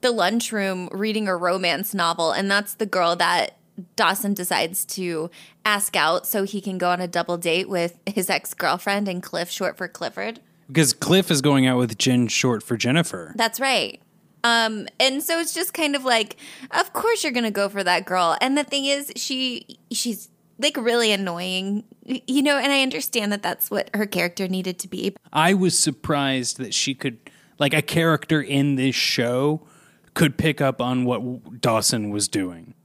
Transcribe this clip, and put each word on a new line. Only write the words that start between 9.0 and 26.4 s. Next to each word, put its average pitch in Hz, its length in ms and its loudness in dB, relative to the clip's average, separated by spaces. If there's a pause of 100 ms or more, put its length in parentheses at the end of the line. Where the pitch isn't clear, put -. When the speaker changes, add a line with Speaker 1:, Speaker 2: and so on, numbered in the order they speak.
Speaker 1:
and 180 140 -6
Cliff, 170 280 -6
short - 260 -4
for 185 120 -8
Clifford. 202 520 -8 (260)
Speaker 2:
Because 139 260 4
Cliff 185 380 2
is 147 100 2
going 135 260 4
out 127 120 4
with 117 180 0
Jen, 123 320 2
short 117 340 0
for 120 140 -4
Jennifer. 123 600 0
Speaker 1:
That's 226 220 0
right. 240 440 0 (420)
Um, 226 420 2 (140)
and 262 220 2
so 330 180 0
it's 330 140 -4
just 359 180 -4
kind 294 240 0
of 262 80 -4
like, 226 320 2 (360)
of - 200 0
course 453 320 0
you're 294 80 0
gonna 233 180 0
go 196 200 -2
for 202 120 -4
that 180 220 2
girl. 180 380 2
And 262 160 2
the 294 60 0
thing 277 200 -4
is, 277 320 -2
she, 254 640 -6 (120)
she's, - 380 -6 (300)
like, 294 180 0
really 233 340 2
annoying, 185 720 -2 (200)
y-, 254 220 -4
you 269 160 2
know, 285 160 4
and 269 120 0
I 277 120 2
understand 247 500 -2
that 202 100 -4
that's - 280 -4
what - 240 -2
her 214 100 0
character 180 420 -2
needed 185 340 -4
to 185 80 -10
be. 185 260 -4 (180)
Speaker 2:
I 165 220 4
was 185 240 4
surprised 135 800 0